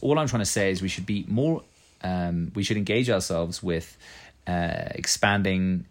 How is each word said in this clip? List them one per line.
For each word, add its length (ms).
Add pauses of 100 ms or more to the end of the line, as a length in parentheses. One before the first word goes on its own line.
All 160
I'm 100
trying 140
to 80
say 220
is 100
we 60
should 180
be 220
more, 340 (420)
um, 520
we 80
should 140
engage 340
ourselves 500
with, 340 (520)
uh, 380 (100)
expanding 960